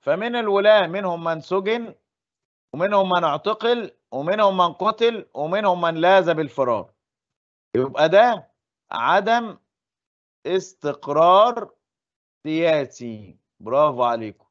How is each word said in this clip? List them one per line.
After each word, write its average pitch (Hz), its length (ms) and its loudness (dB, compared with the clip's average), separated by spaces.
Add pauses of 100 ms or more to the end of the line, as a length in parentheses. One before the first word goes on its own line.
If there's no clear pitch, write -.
فمن 208 360 -4
الولاة 208 500 2
منهم 175 380 -6
من 165 160 -4
سجن، 208 540 -4 (760)
ومنهم 196 360 0
من 175 160 0
اعتقل، 214 640 -2 (220)
ومنهم 190 440 0
من 175 160 2
قتل، 220 640 -2
ومنهم 180 460 -2
من 165 140 0
لاذ 175 400 4
بالفرار. 127 580 -4 (840)
يبقى 131 320 0
ده 208 420 2 (420)
عدم 196 680 -2 (880)
استقرار 185 1200 0 (720)
سياسي، 135 920 -4 (240)
برافو 127 420 0
عليكم. 113 480 -4